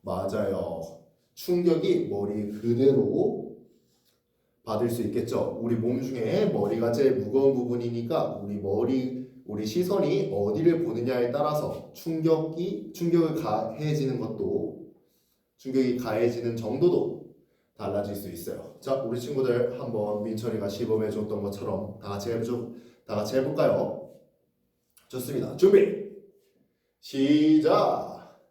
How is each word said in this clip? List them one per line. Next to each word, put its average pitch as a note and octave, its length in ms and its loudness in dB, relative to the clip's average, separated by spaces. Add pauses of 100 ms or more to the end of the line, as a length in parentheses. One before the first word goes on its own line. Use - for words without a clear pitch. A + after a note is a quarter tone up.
맞아요. F#2+ 800 -2 (520)
충격이 F3 760 2
머리 G2+ 420 -4
그대로 A#2 1040 2 (1040)
받을 A2+ 280 -2
수 A#2 100 -4
있겠죠. - 600 -2
우리 A#2 140 0
몸 A#2+ 240 0
중에 C3 460 0
머리가 A2+ 460 0
제일 C3+ 240 4
무거운 C3 400 4
부분이니까 A#2 880 -2
우리 G2+ 140 -6
머리, B2 720 -2 (180)
우리 G#2 200 -6
시선이 F3+ 680 0
어디를 D#3 520 2
보느냐에 A#2+ 480 0
따라서 D3+ 640 -2
충격이, D#3+ 1000 -2
충격을 E3 480 2
가해지는 C3+ 760 -2
것도, - 720 -4 (640)
충격이 B2+ 400 2
가해지는 A#2 580 0
정도도 C3 800 0 (420)
달라질 G2+ 400 -4
수 F#2+ 140 -10
있어요. - 500 -12
자, C3+ 220 -2
우리 A#2 180 -4
친구들 B2 640 0
한번 G#2 420 -4
민철이가 G#2+ 460 -4
시범해 G#2+ 400 -2
줬던 G#2 320 -4
것처럼 G2 560 -6
다 G2+ 120 -12
같이 G2+ 200 -6
해보죠. A#2 460 -4 (320)
다 G#2+ 80 -6
같이 A2 220 -2
해볼까요? - 720 0 (960)
좋습니다. B2 500 -6
준비. - 500 6 (920)
시작. - 1400 4 (140)